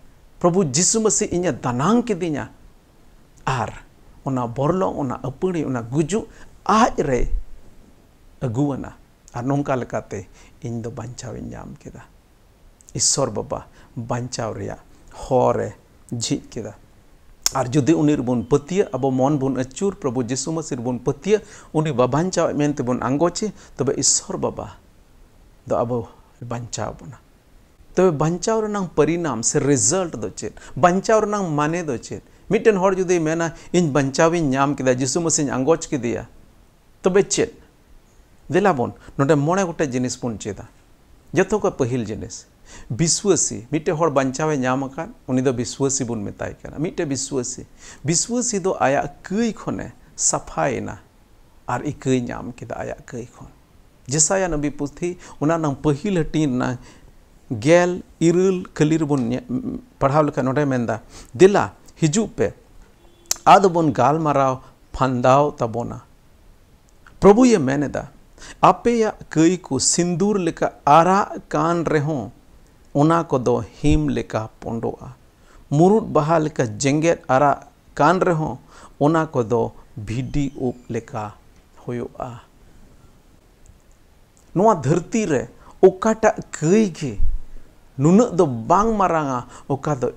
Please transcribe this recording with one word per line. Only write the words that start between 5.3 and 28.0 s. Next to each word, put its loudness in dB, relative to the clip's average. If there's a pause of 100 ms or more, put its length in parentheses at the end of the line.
ᱚᱱᱟ -4
ᱜᱩᱡᱩᱜ -2 (380)
ᱟᱡ 4
ᱨᱮ 0 (1200)
ᱟᱹᱜᱩᱣᱟᱱᱟ। -4 (400)
ᱟᱨ -8
ᱱᱚᱝᱠᱟ 0
ᱞᱮᱠᱟᱛᱮ -6 (340)
ᱤᱧ -8
ᱫᱚ -8
ᱵᱟᱧᱪᱟᱣ -12
ᱤᱧ -10
ᱧᱟᱢ -14
ᱠᱮᱫᱟ। -20 (880)
ᱤᱥᱥᱚᱨ -2
ᱵᱟᱵᱟ -8 (320)
ᱵᱟᱧᱪᱟᱣ -6
ᱨᱮᱭᱟᱜ -10 (340)
ᱦᱚᱨᱮ 0 (360)
ᱡᱷᱤᱡ -4
ᱠᱮᱫᱟ। -12 (800)
ᱟᱨ 0
ᱡᱩᱫᱤ 2
ᱩᱱᱤ 2
ᱨᱮᱵᱚᱱ -2
ᱯᱟᱹᱛᱭᱟᱹᱜ, 0
ᱟᱵᱚ -2
ᱢᱚᱱ 2
ᱵᱚᱱ -2
ᱟᱹᱪᱩᱨ, -4
ᱯᱨᱚᱵᱷᱩ -4
ᱡᱤᱥᱩ -6
ᱢᱟᱥᱤ -6
ᱨᱮᱵᱚᱱ -4
ᱯᱟᱹᱛᱭᱟᱹᱜ, 0 (320)
ᱩᱱᱤ 0
ᱵᱟᱵᱟᱧᱪᱟᱣᱮᱫ -2
ᱢᱮᱱᱛᱮᱵᱚᱱ -2
ᱟᱸᱜᱚᱪᱮ, -2 (260)
ᱛᱚᱵᱮ -2
ᱤᱥᱥᱚᱨ -2
ᱵᱟᱵᱟ -8 (920)
ᱫᱚ -2
ᱟᱵᱚ -2 (340)
ᱵᱟᱧᱪᱟᱣ -8
ᱵᱚᱱᱟ। -20 (800)
ᱛᱚᱵᱮ 4